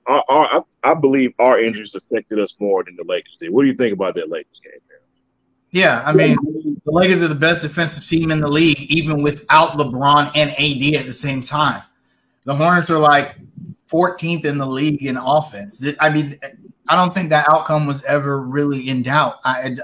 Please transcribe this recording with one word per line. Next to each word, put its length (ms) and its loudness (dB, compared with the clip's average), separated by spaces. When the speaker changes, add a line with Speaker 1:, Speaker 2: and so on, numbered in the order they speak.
Speaker 1:
our, 220 2
our, 160 6
I, 80 2
I 20 4
believe 460 2
our 200 6
injuries 360 -4
affected 440 -6
us 200 -4
more 240 0
than 120 -14
the 120 -12
Lakers 320 -6
did. 120 -12
What 120 2
do 60 4
you 60 -2
think 180 -2
about 220 -4
that 140 -6
Lakers 340 -12
game, 100 -20
man? 100 -20
Speaker 2:
Yeah, 340 2
I 60 0
mean, 260 4
the 60 -2
Lakers 300 4
are 60 0
the 80 -2
best 260 0
defensive 440 -4
team 260 0
in 100 0
the 60 -2
league, 320 2
even 440 -2
without 480 2
LeBron 640 2
and 220 0
A 180 0
D 220 0
at 80 -4
the 80 -10
same 280 -4
time. 400 -2
The 100 -4
Hornets 340 2
are, 100 2
like, 360 4
fourteenth 580 -2
in 120 -2
the 100 -4
league 360 -2
in 140 -4
offense. 640 -2
Th-, 200 -4
I 100 2
mean, 280 -2
I 80 4
don't 160 2
think 160 -4
that 180 4
outcome 400 2
was 160 -6
ever 380 -2
really 480 -4
in 140 -2
doubt. 320 0
I, 160 -2
I, 220 -6